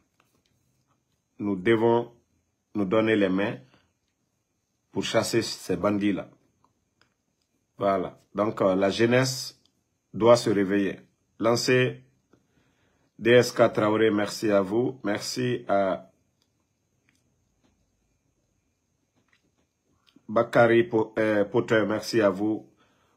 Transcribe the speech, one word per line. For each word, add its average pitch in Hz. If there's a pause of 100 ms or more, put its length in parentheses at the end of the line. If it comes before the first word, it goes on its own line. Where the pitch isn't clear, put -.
(1400)
Nous 101
devons 117 (640)
nous 101
donner 110
les 98
mains 101 (1400)
pour 98
chasser 110
ces -
bandits-là. 101 (1500)
Voilà. 98 (160)
Donc, 107
euh, 92
la 98
jeunesse 120 (540)
doit 117
se -
réveiller. 98 (400)
Lancer 120 (1120)
D 117
S 120
K 113
Traoré, 107
merci 104
à 101
vous. 117
Merci 120
à 98 (4000)
Bakary 117
Po-, 110
euh, 107
Potter, 113
merci 110
à 101
vous. 104 (500)